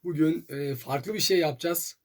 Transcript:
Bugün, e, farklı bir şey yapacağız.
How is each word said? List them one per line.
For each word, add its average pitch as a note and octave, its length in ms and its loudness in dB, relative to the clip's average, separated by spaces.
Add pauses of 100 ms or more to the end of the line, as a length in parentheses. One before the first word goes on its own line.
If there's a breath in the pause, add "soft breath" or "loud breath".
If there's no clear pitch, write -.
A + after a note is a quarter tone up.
Bugün, D#3+ 440 2
e, C#3 260 -4
farklı C3+ 400 -4
bir G3 60 -2
şey F#3+ 180 4
yapacağız. E3+ 680 -2